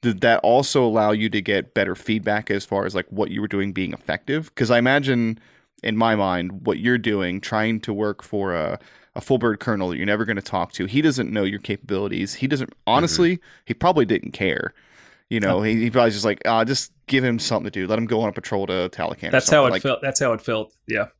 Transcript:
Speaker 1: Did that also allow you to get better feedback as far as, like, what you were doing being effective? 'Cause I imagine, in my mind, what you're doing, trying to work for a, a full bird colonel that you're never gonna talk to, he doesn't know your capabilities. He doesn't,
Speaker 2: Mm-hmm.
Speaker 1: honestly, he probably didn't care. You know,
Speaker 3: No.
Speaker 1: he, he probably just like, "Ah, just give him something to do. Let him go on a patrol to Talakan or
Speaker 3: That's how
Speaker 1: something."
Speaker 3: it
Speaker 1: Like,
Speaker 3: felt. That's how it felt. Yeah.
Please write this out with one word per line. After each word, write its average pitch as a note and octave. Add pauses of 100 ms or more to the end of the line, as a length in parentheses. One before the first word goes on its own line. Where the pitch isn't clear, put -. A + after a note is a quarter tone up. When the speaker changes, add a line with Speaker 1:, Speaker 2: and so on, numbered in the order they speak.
Speaker 1:
Did A2
that A#2
also C3
allow G#2+
you G#2+
to G#2
get G2
better F#2+
feedback G#2+
as G2
far G2
as, F#2
like, F2+
what G2
you G2+
were G#2
doing G2
being F#2
effective? -
'Cause A#2+
I A#2+
imagine, B2 (440)
in A2
my A2+
mind, F#2
what A2
you're A#2+
doing, G2
trying A2
to A2+
work G#2
for G2
a, E2+ (360)
a -
full -
bird A2+
colonel G2
that E2
you're D#2+
never G#2
gonna G2+
talk F2
to, F2+
he A#2
doesn't C3
know G#2+
your G2
capabilities. G2
He -
doesn't, C#3
Speaker 2:
Mm-hmm. - (160)
Speaker 1:
honestly, E3+ (260)
he A#2+
probably E3
didn't -
care. - (560)
You A#2
know, F#2+
Speaker 3:
No. G2
Speaker 1:
he, A2
he A#2
probably A#2
just G#2
like, G#2
"Ah, A2+
just A2 (160)
give C3
him A#2+
something G#2+
to G2+
do. F#2+
Let A2
him A#2
go A2
on A2
a -
patrol G2
to F#2
Talakan -
or -
Speaker 3:
That's B2+
how D3
Speaker 1:
something." C3
Speaker 3:
it A#2+
Speaker 1:
Like, -
Speaker 3:
felt. C3+
That's C3+
how C3
it A2
felt. A2 (140)
Yeah. G#2+ (120)